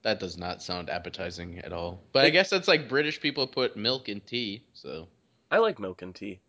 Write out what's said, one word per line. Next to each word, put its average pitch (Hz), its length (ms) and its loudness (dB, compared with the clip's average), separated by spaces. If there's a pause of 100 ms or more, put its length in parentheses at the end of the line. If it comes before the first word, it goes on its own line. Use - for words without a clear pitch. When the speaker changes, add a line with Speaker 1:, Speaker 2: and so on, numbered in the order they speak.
Speaker 1:
That 107 180 0
does 87 160 -6
not 90 260 -6
sound 90 280 -6
appetizing 87 680 -6
at 85 120 -10
all. 87 280 -6 (120)
But 135 120 6
I 147 40 8
Speaker 2:
It 156 40 6
Speaker 1:
guess 185 180 6
that's 185 180 2
like 165 200 6
British 147 320 0
people 143 260 0
put 127 300 0
milk 123 320 -2
in 104 120 -6
tea, 117 420 -6 (100)
so. 76 360 -12 (420)
Speaker 2:
I 175 80 4
like - 220 2
milk 92 220 -8
in 92 100 -10
tea. 98 360 -10